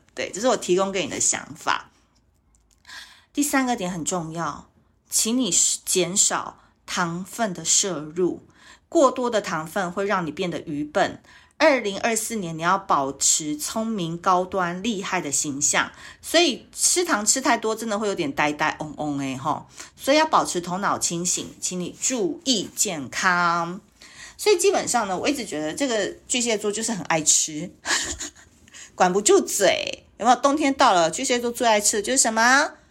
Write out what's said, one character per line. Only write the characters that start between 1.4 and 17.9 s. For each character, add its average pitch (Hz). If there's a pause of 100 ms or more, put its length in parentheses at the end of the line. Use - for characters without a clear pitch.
法。 - (1400)
第 285
三 269
个 240
点 180
很 170
重 160
要， 160 (400)
请 226
你 220 (340)
减 180
少 - (280)
糖 175
分 208
的 160
摄 170 (160)
入， 175 (480)
过 269
多 247
的 214
糖 160
分 180
会 196
让 190
你 147
变 180
得 156
愚 147
笨。 151 (360)
二 285
零 202
二 233
四 220
年 165
你 160
要 180
保 143
持 151
聪 226
明、 175
高 185
端、 180
厉 196
害 180
的 147
形 139
象， - (280)
所 -
以 285
吃 -
糖 220
吃 262
太 247
多 220
真 226
的 208